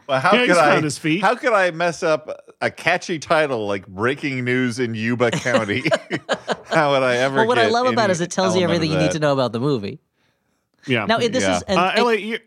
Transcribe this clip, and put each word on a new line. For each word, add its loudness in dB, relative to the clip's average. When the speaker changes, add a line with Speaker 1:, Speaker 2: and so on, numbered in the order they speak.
Speaker 1:
Well, 0
how 4
Speaker 2:
Yeah, 4
he's 2
Speaker 1:
could 4
I, 6
Speaker 2:
found 2
his -4
feet. -2
Speaker 1:
how 2
could 0
I 2
mess -4
up 0
a -2
catchy -2
title 0
like -4
Breaking -4
News 0
in -2
Yuba 0
County? -2
<laughs> -6
How 2
would 2
I 2
ever 0
Speaker 3:
Well, 2
what 2
I 4
Speaker 1:
get 2
Speaker 3:
love 2
about 0
it 2
Speaker 1:
any 2
Speaker 3:
is -2
it -4
tells 0
you 2
Speaker 1:
element 2
Speaker 3:
everything 0
Speaker 1:
of 0
Speaker 3:
you 4
need 2
Speaker 1:
that? -2
Speaker 3:
to -4
know 2
about 0
the -4
movie. -4
Speaker 2:
Yeah. 0
Speaker 3:
Now, 0
it, -2
this -2
Speaker 1:
Yeah. 2
Speaker 3:
is -4
an, -2
Speaker 2:
Uh, 2
Speaker 3:
it 2
Speaker 2:
Elliot, 2
you, -6